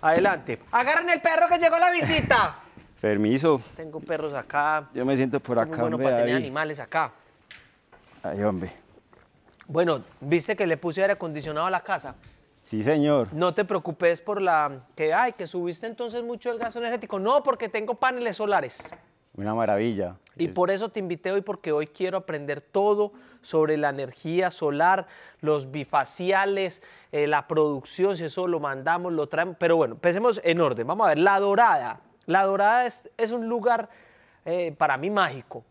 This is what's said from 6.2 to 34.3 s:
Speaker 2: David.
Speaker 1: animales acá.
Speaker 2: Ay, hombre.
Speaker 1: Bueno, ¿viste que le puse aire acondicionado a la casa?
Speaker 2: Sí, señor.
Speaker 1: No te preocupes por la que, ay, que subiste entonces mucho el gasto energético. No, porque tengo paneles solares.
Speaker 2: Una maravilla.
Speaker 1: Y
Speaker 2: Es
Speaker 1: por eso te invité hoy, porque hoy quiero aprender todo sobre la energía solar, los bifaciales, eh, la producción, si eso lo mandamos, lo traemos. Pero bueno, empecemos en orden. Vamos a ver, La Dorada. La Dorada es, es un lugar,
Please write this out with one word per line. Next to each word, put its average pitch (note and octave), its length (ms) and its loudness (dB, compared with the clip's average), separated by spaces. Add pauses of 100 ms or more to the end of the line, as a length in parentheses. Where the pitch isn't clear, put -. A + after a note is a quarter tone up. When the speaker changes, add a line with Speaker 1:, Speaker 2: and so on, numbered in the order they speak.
Speaker 2:
David. - 100 -2
Speaker 1:
animales D3 360 -6
acá. C3+ 320 -4 (1080)
Speaker 2:
Ay, F#2 200 -6
hombre. F#2 300 -2 (960)
Speaker 1:
Bueno, D#3+ 340 0 (180)
¿viste E3 360 -2
que G3+ 100 0
le D#3+ 100 0
puse E3+ 260 -4
aire G3 120 2
acondicionado D#3 520 -6
a F#3 40 0
la F3+ 100 -2
casa? D3 340 -6 (480)
Speaker 2:
Sí, A2 200 -6
señor. D3 500 2
Speaker 1:
No E3+ 220 0
te G#3 100 0
preocupes E3+ 560 -2
por G3+ 220 -4
la D3+ 380 0 (160)
que, D#3 180 0
ay, A#3+ 180 2
que F#3+ 140 -10
subiste F3 400 -8
entonces A#3 360 -8
mucho A#3 280 -8
el A#3 80 -6
gasto A#3 220 -8
energético. A3+ 380 -6
No, A#3+ 240 2
porque A#3+ 260 -2
tengo A3 260 -4
paneles B3 420 -2
solares. F#3+ 540 -2 (440)
Speaker 2:
Una G#2 200 -4
maravilla. G#2 640 0 (200)
Speaker 1:
Y E3 100 -2
Speaker 2:
Es - 80 -6
Speaker 1:
por F3+ 160 2
eso G3 180 -2
te - 100 -10
invité F3+ 320 -6
hoy, G3 120 0
porque G3 280 -8
hoy D3+ 160 0
quiero F#3 320 -4
aprender D3 420 -8
todo G#3 520 2 (300)
sobre D#3 340 2
la D3 140 2
energía D#3+ 600 -2
solar, E3 560 2 (340)
los D3 300 0
bifaciales, F3+ 1120 -2 (300)
eh, D3 140 0
la D3 200 0
producción, D#3 720 0
si E3 80 -8
eso F3+ 240 -4
lo E3+ 120 0
mandamos, D3+ 520 -2
lo D3 160 -2
traemos. E3+ 300 -2
Pero E3+ 180 4
bueno, C3 180 2
empecemos G3+ 480 2
en E3+ 180 2
orden. A#2+ 260 0
Vamos F#3+ 200 0
a - 40 6
ver, D3 80 2
La G3 200 6
Dorada. G3 600 2 (240)
La F#3+ 200 4
Dorada G3+ 420 2
es, - 220 -10 (100)
es A3+ 120 0
un A#3 180 -6
lugar, A3+ 420 0 (560)